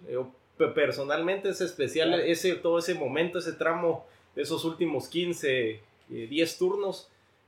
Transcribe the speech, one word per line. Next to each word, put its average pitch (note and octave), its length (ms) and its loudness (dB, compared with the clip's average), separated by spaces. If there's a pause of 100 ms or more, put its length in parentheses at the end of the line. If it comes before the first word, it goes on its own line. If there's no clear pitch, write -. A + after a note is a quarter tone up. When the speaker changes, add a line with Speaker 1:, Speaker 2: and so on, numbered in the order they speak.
Speaker 1:
eh, B2 100 -4
o B2+ 140 -4 (260)
pe-, D#3 120 4
personalmente D#3 800 0
es F#3 120 -4
especial D#3 480 2
Speaker 2:
Claro. E3+ 140 4
Speaker 1:
ese, E3+ 320 2
todo E3+ 240 2
ese E3+ 160 0
momento, D#3+ 440 0
ese E3 140 -4
tramo E3+ 520 0 (300)
de C#3+ 80 -2
esos D3+ 200 -2
últimos D#3+ 440 -2
quince, D3+ 640 0
eh, A2+ 580 -12
diez D#3+ 280 0
turnos, G3 520 -2 (380)